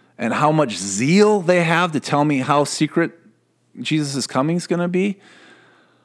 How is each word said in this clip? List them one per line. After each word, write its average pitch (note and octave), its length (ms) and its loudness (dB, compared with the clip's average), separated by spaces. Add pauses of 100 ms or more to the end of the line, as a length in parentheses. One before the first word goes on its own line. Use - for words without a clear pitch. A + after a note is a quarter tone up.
(180)
and A2+ 160 -4
how D3+ 180 2
much D3 260 0
zeal D#3+ 640 2
they F3 220 2
have E3 280 0
to C#3+ 80 -2
tell D3 240 0
me D3 160 0
how C#3+ 240 0
secret D#3 480 -2 (720)
Jesus' C#3+ 440 -2
coming D3 300 -2
is E3+ 100 -4
gonna F3 220 -2
be. F#3 320 -2 (840)